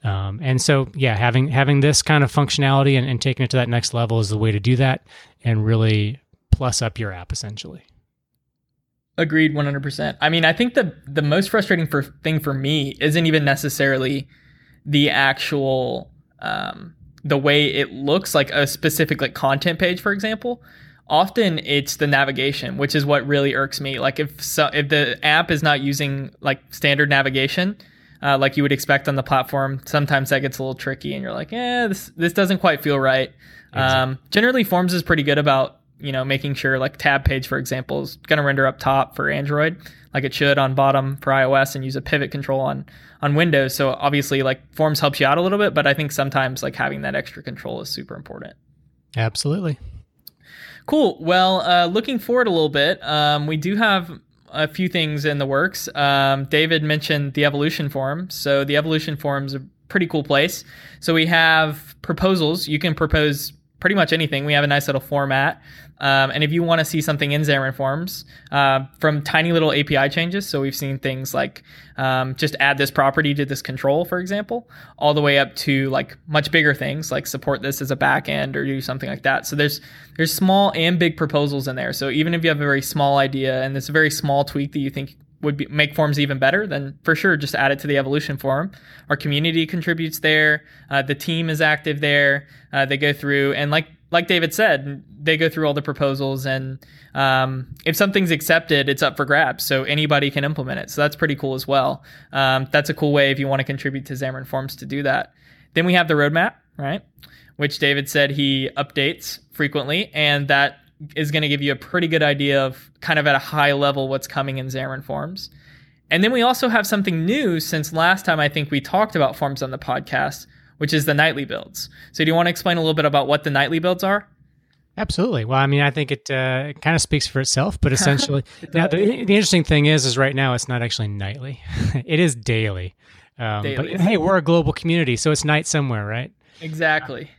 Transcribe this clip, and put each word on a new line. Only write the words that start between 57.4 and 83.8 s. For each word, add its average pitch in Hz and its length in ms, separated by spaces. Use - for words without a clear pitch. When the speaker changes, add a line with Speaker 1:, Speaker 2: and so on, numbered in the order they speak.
Speaker 2:
Evolution 147 420
Forum. 139 440
So 139 340
the 143 100
Evolution 156 400
Forum 139 300
is 135 80
a 135 80
pretty 185 180
cool 156 160
place. 147 420
So 165 140
we 160 140
have 160 720
proposals. 175 680
You 151 120
can 160 160
propose 151 580
pretty 190 160
much 175 160
anything. 156 320
We 147 100
have 143 100
a 147 40
nice 143 200
little 135 140
format. 139 600
Um, 135 320
and 151 120
if 151 80
you 170 120
wanna 165 200
see 156 160
something 147 320
in 147 120
Xamarin 135 320
Forms, 143 500
uh, 135 340
from 151 220
tiny 160 300
little 160 200
A 143 120
P 147 140
I 139 120
changes, 175 400
so 156 100
we've 135 160
seen 139 220
things 131 380
like, 135 260
um, 131 380
just 147 240
add 139 200
this 139 100
property 143 460
to 143 100
this 139 160
control, 139 440
for 180 140
example, 208 480
all 147 160
the 151 80
way 143 160
up 139 200
to, 135 340
like, 135 260
much 151 240
bigger 151 220
things, 143 380
like 139 160
support - 340
this 139 220
as 135 80
a 135 40
backend 139 600
or 143 100
do 135 160
something 131 280
like 135 120
that. 135 240
So - 100
there's, 147 240
there's 160 160
small 196 420
and 165 220
big 165 200
proposals 143 500
in 131 80
there. 131 180
So 135 160
even 156 240
if 165 100
you 165 60
have 151 80
a - 20
very 143 220
small 139 380
idea 135 420
and 135 160
it's 131 120